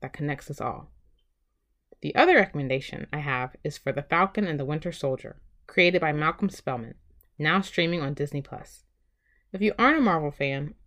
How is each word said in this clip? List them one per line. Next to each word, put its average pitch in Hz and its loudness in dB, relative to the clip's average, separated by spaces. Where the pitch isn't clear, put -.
that - -10
connects 147 -6
us - -10
all. - -8
The - -4
other 339 6
recommendation 139 0
I 147 -6
have 131 -4
is 147 -6
for - -6
The 143 -4
Falcon 196 0
and 151 -4
the 135 -4
Winter 156 -4
Soldier, - -4
created 175 4
by 156 0
Malcolm 156 0
Spellman, 120 -8
now 160 2
streaming 170 -2
on 143 -2
Disney 143 -4
Plus. - -16
If 190 -6
you 208 2
aren't 285 6
a - 2
Marvel 165 2
fan 139 -4